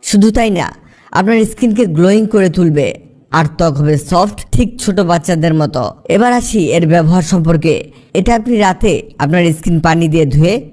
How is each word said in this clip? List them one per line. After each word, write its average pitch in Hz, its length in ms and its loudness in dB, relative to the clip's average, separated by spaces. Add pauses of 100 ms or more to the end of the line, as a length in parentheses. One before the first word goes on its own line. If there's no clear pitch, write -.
শুধু 208 180 4 (100)
তাই 226 200 0
না, 156 100 -4 (520)
আপনার 214 180 2 (140)
স্কিনকে 233 320 0 (140)
গ্লোয়িং 196 260 4 (100)
করে 196 240 2
তুলবে, 151 300 0 (500)
আর 160 80 0 (120)
ত্বক 160 220 0
হবে 147 160 0 (140)
সফট, 185 280 0 (180)
ঠিক 240 140 2 (140)
ছোট 190 140 -2 (120)
বাচ্চাদের 165 520 0
মতো। 139 220 -4 (320)
এবার 240 240 2
আসি 214 220 -2 (160)
এর 165 160 0
ব্যবহার 170 380 2
সম্পর্কে। 165 420 0 (460)
এটা 190 200 0
আপনি 240 140 -4 (120)
রাতে 185 280 0 (300)
আপনার 170 200 0 (140)
স্কিন 170 280 -2
পানি 165 280 2
দিয়ে 160 200 2
ধুয়ে 160 200 2 (200)